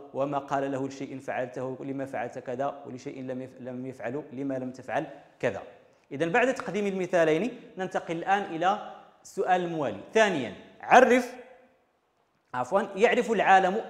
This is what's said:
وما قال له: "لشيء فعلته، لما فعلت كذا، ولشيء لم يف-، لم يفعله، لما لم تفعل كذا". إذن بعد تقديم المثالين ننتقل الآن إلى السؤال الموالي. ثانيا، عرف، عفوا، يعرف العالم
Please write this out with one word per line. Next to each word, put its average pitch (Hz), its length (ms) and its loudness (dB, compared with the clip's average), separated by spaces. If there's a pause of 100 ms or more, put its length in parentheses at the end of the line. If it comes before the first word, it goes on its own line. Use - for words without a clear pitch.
(140)
وما 139 240 -2
قال 139 340 -2
له: 135 160 -4
"لشيء 135 300 -10
فعلته، 127 600 -6
لما 135 240 -8
فعلت 127 340 -8
كذا، 131 480 -6
ولشيء 131 360 -12
لم 131 200 -8
يف-، - 180 -16
لم 127 260 -10
يفعله، 123 460 -8
لما 135 220 -6
لم 127 160 -6
تفعل 127 360 -6 (340)
كذا". 110 220 -2 (500)
إذن 160 180 -2
بعد 247 240 4
تقديم 202 320 -4
المثالين 175 720 2 (180)
ننتقل 180 380 -4
الآن 190 260 0
إلى 175 500 -2 (300)
السؤال 185 420 0
الموالي. 143 360 -4 (140)
ثانيا، 165 400 2 (260)
عرف، 247 540 6 (1200)
عفوا، 175 280 0 (140)
يعرف 214 360 4
العالم 190 580 6